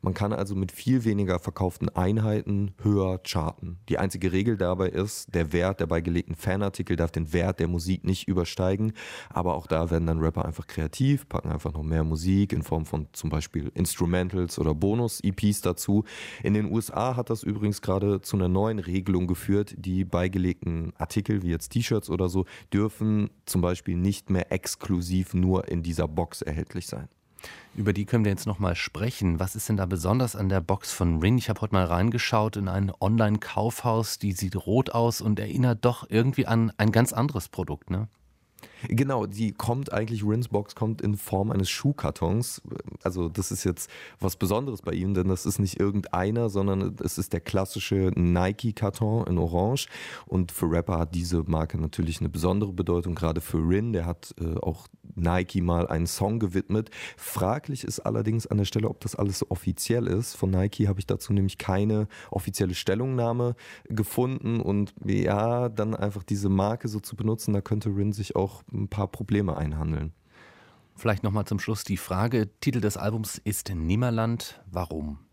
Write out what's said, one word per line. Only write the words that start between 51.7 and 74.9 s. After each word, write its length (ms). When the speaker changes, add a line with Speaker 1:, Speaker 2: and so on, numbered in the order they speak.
Speaker 1:
natürlich 400
eine 100
besondere 440
Bedeutung, 400
gerade 280
für 160
Rin. 360
Der 120
hat, 340
äh, 200
auch 280
Nike 460
mal 260
einen 200
Song 320
gewidmet. 500
Fraglich 680
ist 180
allerdings 460
an 100
der 80
Stelle, 240
ob 100
das 160
alles 240
so 100
offiziell 580
ist. 280
Von 160
Nike 360
habe 120
ich 80
dazu 260
nämlich 240
keine 500
offizielle 420
Stellungnahme 840
gefunden. 720
Und 340
ja, 640
dann 260
einfach 280
diese 260
Marke 380
so 120
zu 160
benutzen, 380
da 80
könnte 280
Rin 220
sich 240
auch 280
ein 160
paar 180
Probleme 500
einhandeln. 540
Speaker 2:
Vielleicht 280
noch 80
mal 140
zum 140
Schluss 240
die 140
Frage, 520
Titel 220
des 160
Albums 460
ist 300
Nimmerland. 960
Warum? 500